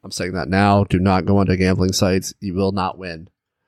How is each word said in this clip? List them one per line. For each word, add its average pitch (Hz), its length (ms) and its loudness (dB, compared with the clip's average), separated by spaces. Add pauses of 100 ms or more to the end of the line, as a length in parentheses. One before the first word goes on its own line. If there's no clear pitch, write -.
I'm 95 80 -18
saying 92 220 -6
that 82 160 -4
now. 101 360 4
Do - 120 0
not 92 280 2
go 98 120 4
onto 92 180 2
gambling 92 380 2
sites. 95 460 0
You 92 160 -8
will 98 160 -2
not 95 260 -6
win. 87 320 -14 (380)